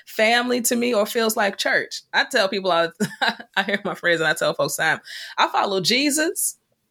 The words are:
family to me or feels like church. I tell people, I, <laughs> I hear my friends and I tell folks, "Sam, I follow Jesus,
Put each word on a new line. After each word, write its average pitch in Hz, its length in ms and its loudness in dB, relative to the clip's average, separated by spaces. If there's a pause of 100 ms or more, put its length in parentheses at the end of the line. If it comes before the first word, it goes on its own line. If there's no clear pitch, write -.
family 240 560 2
to 240 120 0
me 240 180 0
or 214 140 2
feels 220 300 0
like 208 200 0
church. - 440 -2 (120)
I 262 120 2
tell 233 240 2
people, 190 240 0
I, 170 160 4 (320)
<laughs> - 360 -2
I 190 60 2
hear 202 220 0
my 170 100 -4
friends 165 260 0
and 160 80 0
I 156 60 2
tell 156 200 0
folks, 143 200 -2
"Sam, 160 240 0 (400)
I 277 100 4
follow 220 320 0
Jesus, 285 760 0 (340)